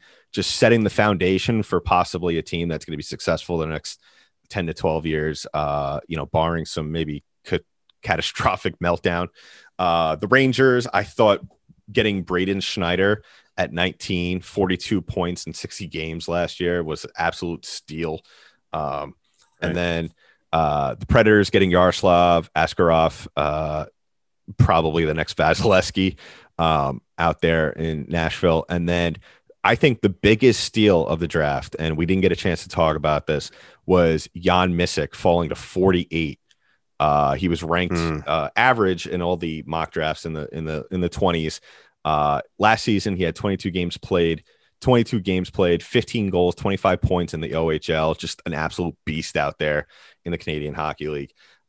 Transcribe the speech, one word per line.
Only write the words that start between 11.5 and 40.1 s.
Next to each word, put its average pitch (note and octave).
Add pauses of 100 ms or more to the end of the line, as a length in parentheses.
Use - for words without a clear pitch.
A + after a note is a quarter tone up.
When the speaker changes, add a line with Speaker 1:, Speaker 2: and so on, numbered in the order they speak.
Speaker 1:
getting G#2
Braden F#2
Schneider F#2+ (340)
at F2+
nineteen, F2+
forty-two F#2
points F2
in D#2+
sixty -
games D#2+
last E2+
year F2
was D#2
an -
absolute E2
steal. D#2+ (520)
Um, C#2+ (460)
and F2
Speaker 2:
Right. E2+
Speaker 1:
then, E2+ (400)
uh, D2
the -
Predators G#2+
getting F#2+
Yaroslav F2
Askarov, D#2+
uh, D2+ (720)
probably E2
the D2+
next D#2+
Vasilevsky, F#2 (420)
um, C#2+ (160)
out E2
there E2
in D#2
Nashville. D#2+
And E2+
then E2+ (460)
I A2
think B2+
the G#2
biggest A2
steal G#2
of D#2+
the E2+
draft, D2
and D#2+
we E2
didn't F#2+
get F#2
a E2+
chance F2
to -
talk D#2
about D2+
this, D2 (340)
was E2+
Jan F2+
Mysak E2+
falling E2+
to -
forty-eight. F2 (600)
Uh, D2
he F2
was E2+
ranked, E2+
Speaker 2:
Mm. D#2+
Speaker 1:
uh, D#2
average G#2+
in F2+
all F2
the D#2+
mock D#2+
drafts D#2